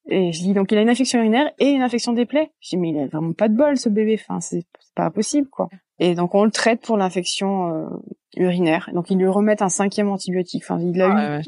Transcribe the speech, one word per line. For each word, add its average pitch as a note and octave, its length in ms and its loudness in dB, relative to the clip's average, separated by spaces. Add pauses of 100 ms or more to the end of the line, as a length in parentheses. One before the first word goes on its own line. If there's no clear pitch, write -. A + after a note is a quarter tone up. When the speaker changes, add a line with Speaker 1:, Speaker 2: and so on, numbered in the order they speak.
Speaker 1:
Et F3 240 0
je D#3+ 80 -8
dis, « F#3+ 120 0
Donc G3 200 0
il G#3 40 4
a G#3 40 4
une A3+ 80 4
infection B3 300 2
urinaire A3+ 380 2
et C4 120 4
une C#4 120 2
infection A#3+ 300 -2
des A#3 140 0
plaies. » D4+ 340 -2
Je - 120 -20
dis, « - 60 -2
Mais E3+ 120 0
il D3+ 100 -2
a C#3 80 -2
vraiment D#3+ 260 -4
pas G#3 140 0
de G#3+ 80 2
bol, C#4+ 220 2
ce B3 120 -2
bébé. G#3+ 320 0
Enfin, F#3 200 -8
c'est, F3 240 -6 (140)
c'est - 140 -20
pas E3+ 160 0
possible, C4+ 380 -2
quoi. » F#3 220 -6 (300)
Et F3 160 2
donc F3 200 -2
on G3+ 80 6
le A3 80 4
traite A3+ 300 0
pour A3+ 160 -2
l'infection, F#3+ 760 -2
euh, D#3+ 140 -6 (480)
urinaire. F3 580 0
Donc F3 160 -4
ils F#3+ 80 2
lui F#3 100 2
remettent G#3 340 2
un G3 80 2
cinquième G3+ 400 0
antibiotique. F#3 560 -4
Enfin, F3 160 -4
il F3 200 0
a F#3 40 4
Speaker 2:
Ah F#3 40 4
Speaker 1:
eu G3 60 4 (160)
Speaker 2:
ouais, D3 60 -4
ouais. D#3 100 -6